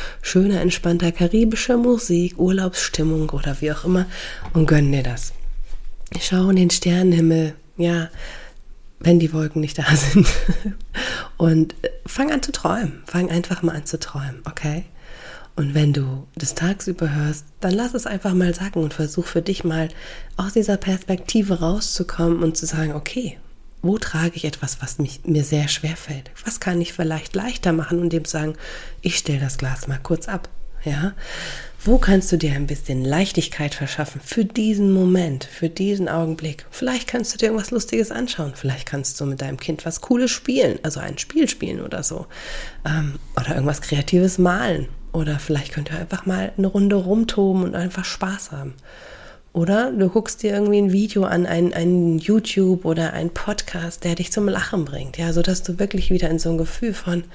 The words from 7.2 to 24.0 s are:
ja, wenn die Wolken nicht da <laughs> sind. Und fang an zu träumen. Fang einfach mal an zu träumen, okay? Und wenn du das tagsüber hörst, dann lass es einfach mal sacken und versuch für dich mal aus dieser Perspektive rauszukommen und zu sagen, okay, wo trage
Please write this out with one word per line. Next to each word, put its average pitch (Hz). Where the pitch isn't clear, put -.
ja, 170
wenn 175
die 160
Wolken 156
nicht 151
da 156
<laughs> 156
sind. 143
Und 160
fang 277
an 277
zu -
träumen. -
Fang 175
einfach 175
mal 165
an 147
zu 156
träumen, 135
okay? 156
Und 143
wenn 147
du 135
das 147
tagsüber 175
hörst, 147
dann 180
lass 240
es 226
einfach 202
mal 180
sacken 190
und 151
versuch 156
für 170
dich 190
mal 160
aus 196
dieser 202
Perspektive 190
rauszukommen 170
und 165
zu -
sagen, 156
okay, 160
wo 196
trage 170